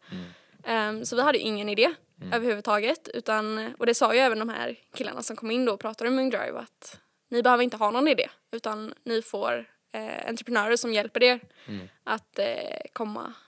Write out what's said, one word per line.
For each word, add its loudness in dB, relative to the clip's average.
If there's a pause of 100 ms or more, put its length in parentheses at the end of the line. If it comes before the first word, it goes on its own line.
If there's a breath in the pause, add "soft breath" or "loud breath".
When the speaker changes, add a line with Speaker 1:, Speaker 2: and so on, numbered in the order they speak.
(120 loud breath)
Speaker 1:
Mm. -10 (420 loud breath)
Speaker 2:
Ehm, -2
så -2
vi 2
hade 2
ingen -4
idé 4 (320)
Speaker 1:
Mm. -6
Speaker 2:
överhuvudtaget, 0
utan, -4
och -2
det 4
sa 4
ju 6
även 6
de -2
här -6 (200)
killarna -6
som -4
kom -6
in 2
då 4
och -6
pratade -4
om 2
Moondrive, 0
att -16 (300)
ni 0
behöver 6
inte -2
ha 2
någon 4
idé, 2 (220)
utan -8 (100)
ni -2
får, -4 (280)
eh, -8
entreprenörer 0
som 0
hjälper 2
er 6 (280 loud breath)
Speaker 1:
Mm. -8 (160 loud breath)
Speaker 2:
att, -4
eh, 2 (480)
komma, -6 (140 soft breath)